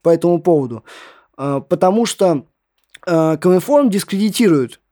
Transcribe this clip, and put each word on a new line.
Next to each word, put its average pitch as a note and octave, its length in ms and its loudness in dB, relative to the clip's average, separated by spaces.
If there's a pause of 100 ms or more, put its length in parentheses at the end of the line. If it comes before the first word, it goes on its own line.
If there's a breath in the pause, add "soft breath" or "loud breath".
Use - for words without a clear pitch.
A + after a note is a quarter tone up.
по E3 80 2
этому E3+ 300 2
поводу, C3+ 440 -2 (540 loud breath)
э, C#3 300 -6
потому F#3+ 380 0
что, E3+ 380 -2 (640)
э, D#3+ 340 0
Коминформ A3+ 500 2
дискредитирует, G3 920 -2 (120)